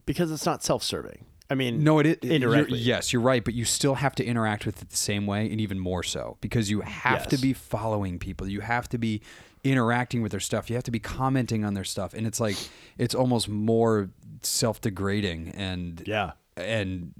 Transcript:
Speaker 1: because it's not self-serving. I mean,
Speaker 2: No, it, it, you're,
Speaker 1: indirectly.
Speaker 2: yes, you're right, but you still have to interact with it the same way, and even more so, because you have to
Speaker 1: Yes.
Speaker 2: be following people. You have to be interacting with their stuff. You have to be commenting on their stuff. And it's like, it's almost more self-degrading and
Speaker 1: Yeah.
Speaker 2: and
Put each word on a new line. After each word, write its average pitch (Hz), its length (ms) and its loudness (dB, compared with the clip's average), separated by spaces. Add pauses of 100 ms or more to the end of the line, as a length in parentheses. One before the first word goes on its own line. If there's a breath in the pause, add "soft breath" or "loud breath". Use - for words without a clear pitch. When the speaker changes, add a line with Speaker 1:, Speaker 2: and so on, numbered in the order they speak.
Speaker 1:
because 160 260 0
it's 151 140 -6
not 151 180 0
self-serving. 78 600 -2 (260)
I 139 40 2
mean, 131 280 2
Speaker 2:
No, 156 160 8
it, 143 60 6
it, 160 180 2
you're, 127 120 0
Speaker 1:
indirectly. 127 440 4
Speaker 2:
yes, 117 320 2
you're 117 120 2
right, 127 200 4
but 117 120 -2
you 117 100 -2
still 139 300 2
have 131 200 0
to 135 100 0
interact 110 420 0
with - 160 -6
it - 60 -16
the - 80 -8
same 101 280 0
way, 104 260 0
and 110 80 0
even 98 200 -2
more 90 240 -2
so, - 380 -6
because 110 280 0
you 104 120 0
have - 480 0
to 147 80 4
Speaker 1:
Yes. 127 40 -4
Speaker 2:
be 131 120 4
following 104 680 -4
people. 95 280 -8
You 101 140 -4
have 117 280 -2
to 123 100 -2
be 110 220 0 (420 loud breath)
interacting 123 580 2
with 107 100 -2
their 98 80 -4
stuff. 104 300 -2
You 113 60 -2
have 123 100 -4
to 123 60 -4
be 113 80 0
commenting 127 680 0
on 104 80 0
their 95 100 -2
stuff. 92 300 -6
And 113 120 -4
it's 107 140 -2
like, 107 160 2 (420 loud breath)
it's 117 180 0
almost 123 340 2
more 107 600 4 (320)
self-degrading 98 1080 -2
and 90 560 -6
Speaker 1:
Yeah. 101 260 -2 (240)
Speaker 2:
and 92 640 -4